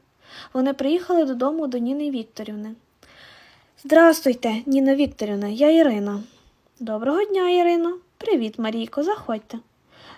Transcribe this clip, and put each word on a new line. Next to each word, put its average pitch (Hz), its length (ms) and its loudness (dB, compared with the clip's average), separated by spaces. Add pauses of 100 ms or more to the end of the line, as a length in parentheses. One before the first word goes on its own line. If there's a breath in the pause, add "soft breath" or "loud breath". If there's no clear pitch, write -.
(540 loud breath)
Вони 262 200 0
приїхали 320 520 0
додому 269 420 -4
до 247 100 -6
Ніни 277 340 -4
Вікторівни. 220 640 -12 (1080 loud breath)
«Здрастуйте, 277 720 4 (100)
Ніна 269 300 2
Вікторівна, 208 520 -4
я 262 240 4
Ірина». 208 520 2 (560 soft breath)
«Доброго 240 440 -4
дня, 381 260 0
Ірино. 349 480 0 (200)
Привіт, 240 420 -4
Марійко, 226 440 -4
заходьте. 233 560 -6 (580 loud breath)